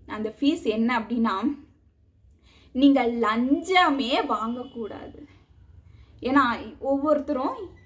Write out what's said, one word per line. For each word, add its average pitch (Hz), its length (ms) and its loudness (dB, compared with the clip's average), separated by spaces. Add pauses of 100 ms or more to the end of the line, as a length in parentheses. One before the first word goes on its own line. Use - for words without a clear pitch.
அந்த 214 340 -8
ஃபீஸ் 302 220 2
என்ன 226 360 0
அப்படின்னா, 226 360 -2 (1400)
நீங்க 269 340 4
லஞ்சமே 269 1200 2
வாங்கக்கூடாது." 240 1040 -8 (880)
ஏன்னா 262 240 2 (340)
ஒவ்வொருத்தரும் 277 800 -2 (300)